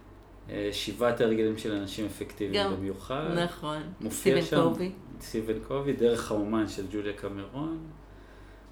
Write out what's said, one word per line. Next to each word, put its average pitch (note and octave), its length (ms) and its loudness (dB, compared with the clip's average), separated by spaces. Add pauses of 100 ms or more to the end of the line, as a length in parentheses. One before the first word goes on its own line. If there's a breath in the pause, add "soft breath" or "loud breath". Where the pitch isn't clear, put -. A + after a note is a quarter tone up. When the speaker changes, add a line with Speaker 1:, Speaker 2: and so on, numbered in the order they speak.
(500)
Speaker 1:
אה, G#2 220 -2
שבעת A#2 480 2
הרגלים A2 380 4
של G#2+ 140 -2
אנשים G2+ 340 -4
אפקטיביים G2 580 -2
Speaker 2:
גם, G2 120 0
Speaker 1:
במיוחד. C#3+ 540 -4 (140)
Speaker 2:
נכון. D3+ 380 -4 (180)
Speaker 1:
מופיע - 420 4
Speaker 2:
סטיבן - 0 -
Speaker 1:
שם E3 260 6
Speaker 2:
קובי. F3+ 240 0 (280)
Speaker 1:
סטיבן A2 380 -2 (100)
קובי, C#3 240 0
דרך A#2 380 4
האומן G#2+ 380 2
של F#2+ 220 -6
ג'וליה G#2 220 -4
קמרון. G2+ 640 -6 (920 loud breath)